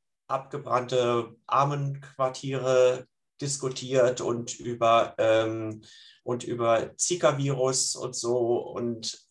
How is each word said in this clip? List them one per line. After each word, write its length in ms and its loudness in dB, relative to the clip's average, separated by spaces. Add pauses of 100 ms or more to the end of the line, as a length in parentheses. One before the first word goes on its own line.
(300)
abgebrannte 1040 0 (120)
Armenquartiere 1600 0 (340)
diskutiert 800 0
und 380 -6
über, 600 2
ähm, 600 0 (440)
und 200 -4
über 520 0
Zika-Virus 1000 0
und 200 -8
so. 420 0
Und 720 -8